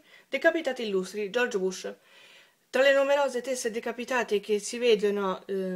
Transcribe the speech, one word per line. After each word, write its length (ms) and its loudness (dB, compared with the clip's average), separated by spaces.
decapitati 540 0
illustri, 480 -4
George 280 0
Bush. 360 -4
Tra 80 2
le 140 6
numerose 480 2
teste 280 -4
decapitate 680 -2
che 180 0
si 200 -6
vedono, 680 2
eh, 80 -6